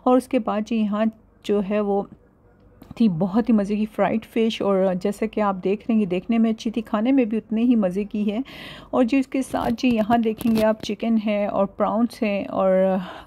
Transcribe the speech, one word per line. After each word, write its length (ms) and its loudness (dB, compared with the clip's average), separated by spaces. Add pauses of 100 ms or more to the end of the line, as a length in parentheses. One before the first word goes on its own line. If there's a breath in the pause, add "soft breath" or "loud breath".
और 120 6
उसके 220 0
बाद 240 -2
जी 120 -4
यहाँ 360 0 (340)
जो 160 0
है 200 -2
वो 260 0 (920)
थी 100 4
बहुत 400 0
ही 40 6
मज़े 220 2
की 100 -2
फ्राइड 380 0
फ़िश, 380 -2
और 320 2
जैसा 320 -2
कि 160 -4
आप 140 0
देख 260 -2
रहे 160 0
हैं 120 2
देखने 280 -2
में 120 4
अच्छी 220 -4
थी, 100 -4
खाने 300 -2
में 180 4
भी 80 -2
उतने 240 -2
ही 140 4
मज़े 300 0
की 180 -4
है। 200 -2 (500 loud breath)
और 100 4
जी 160 2
उसके 220 -2
साथ 300 -4
जी 180 0
यहाँ 320 2
देखेंगे 400 0
आप 200 2
चिकन 360 -2
है 320 0
और 180 0
प्रॉन्स 560 -2
हैं, 240 -2
और 540 2 (240 loud breath)